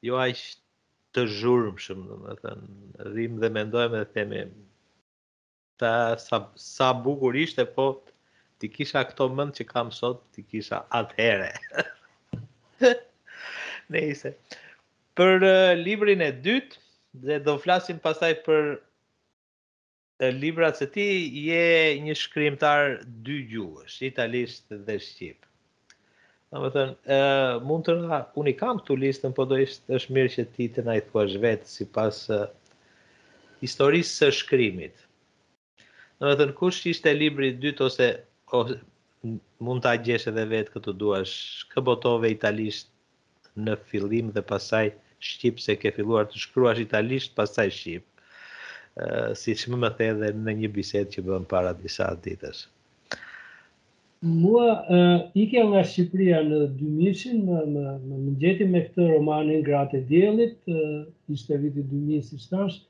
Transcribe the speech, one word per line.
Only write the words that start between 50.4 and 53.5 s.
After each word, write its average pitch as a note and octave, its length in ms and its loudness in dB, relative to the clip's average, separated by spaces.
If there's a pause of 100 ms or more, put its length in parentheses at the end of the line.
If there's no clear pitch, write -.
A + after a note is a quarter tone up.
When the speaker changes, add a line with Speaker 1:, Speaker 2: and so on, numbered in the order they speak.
Speaker 1:
një A2 140 -2
bisedë G2+ 400 -4
që F#2 140 -8
bëm F#2 200 -2
para F2+ 280 0
disa F2+ 400 -6
ditësh. - 540 -12 (1600)